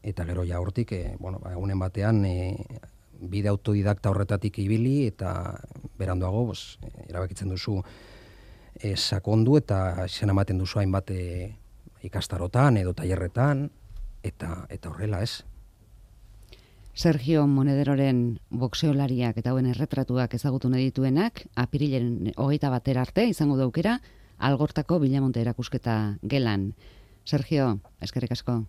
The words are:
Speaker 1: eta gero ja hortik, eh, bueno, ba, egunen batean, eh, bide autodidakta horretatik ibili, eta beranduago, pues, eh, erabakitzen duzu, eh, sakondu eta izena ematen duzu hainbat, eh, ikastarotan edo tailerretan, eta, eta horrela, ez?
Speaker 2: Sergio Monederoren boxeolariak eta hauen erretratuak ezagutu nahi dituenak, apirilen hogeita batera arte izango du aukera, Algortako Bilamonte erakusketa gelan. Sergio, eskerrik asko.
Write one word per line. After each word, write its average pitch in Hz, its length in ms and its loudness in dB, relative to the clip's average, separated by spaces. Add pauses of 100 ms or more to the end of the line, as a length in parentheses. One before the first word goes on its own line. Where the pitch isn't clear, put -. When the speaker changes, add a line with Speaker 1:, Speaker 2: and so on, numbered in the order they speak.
Speaker 1:
eta 92 220 -6
gero 87 220 -4
ja 87 120 -2
hortik, 95 340 -2
eh, 90 260 -6
bueno, 92 200 -8
ba, 92 140 -10
egunen 95 260 -2
batean, 101 460 2
eh, 92 300 -2 (640)
bide 98 300 -2
autodidakta 101 600 0
horretatik 98 500 0
ibili, 113 480 2
eta 92 520 -6 (380)
beranduago, 92 500 0
pues, - 340 -10
eh, - 280 -14
erabakitzen 92 400 -6
duzu, 95 320 -4 (960)
eh, 98 160 -4
sakondu 110 600 4
eta 92 480 0
izena 98 300 0
ematen 98 220 2
duzu 92 220 -2
hainbat, 95 320 0
eh, 90 440 -6 (480)
ikastarotan 95 760 2
edo 90 160 0
tailerretan, 120 760 0 (540)
eta, 87 460 -8
eta - 200 -12
horrela, 95 340 -4
ez? - 200 -6 (1500)
Speaker 2:
Sergio 151 520 4
Monederoren 135 920 4 (100)
boxeolariak 127 880 0
eta 123 140 0
hauen 131 180 2
erretratuak 127 640 0
ezagutu 127 360 0
nahi 131 200 2
dituenak, 135 540 0 (120)
apirilen 123 800 0
hogeita 139 380 2
batera 127 280 0
arte 208 280 2
izango 147 280 2
du 135 60 4
aukera, 170 360 0 (380)
Algortako 147 640 2
Bilamonte 131 400 2
erakusketa 113 760 -2 (120)
gelan. 110 420 0 (540)
Sergio, 135 540 0 (220)
eskerrik - 340 -4
asko. 120 320 -2